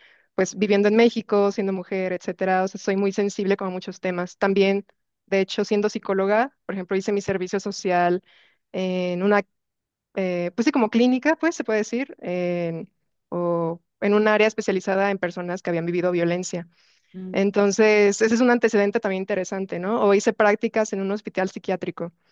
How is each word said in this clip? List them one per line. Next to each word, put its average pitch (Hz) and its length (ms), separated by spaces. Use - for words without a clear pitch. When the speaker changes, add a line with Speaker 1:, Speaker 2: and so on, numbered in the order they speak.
Speaker 1:
pues, 185 200
viviendo 202 320
en 214 80
México, 214 560
siendo 196 220
mujer, 185 400
etcétera, 185 500
o 190 40
sea, 196 120
soy 196 160
muy 196 160
sensible 196 460
como 190 120
a - 40
muchos 185 260
temas. 180 380
También, 196 480
de 196 140
hecho, 190 260
siendo 208 240
psicóloga, 208 640
por 196 100
ejemplo, 185 220
hice 202 140
mi 202 100
servicio 190 380
social 180 640
en 180 520
una, 202 180
eh, 180 400
pues 233 120
sí, 302 60
como 226 180
clínica, 254 460
pues, 330 200
se 269 80
puede 220 160
decir, 247 400
en, 175 720
o 170 520
en 202 140
un 214 140
área 214 180
especializada 196 640
en 196 80
personas 180 440
que - 80
habían 165 160
vivido 175 260
violencia. 170 560
Speaker 2:
Mm. 185 180
Speaker 1:
Entonces, 202 920
ese 226 120
es 233 80
un 247 80
antecedente 220 500
también 190 220
interesante, 190 580
¿no? 220 240
O 202 100
hice 208 200
prácticas 214 600
en 196 80
un 196 100
hospital 190 380
psiquiátrico. 175 640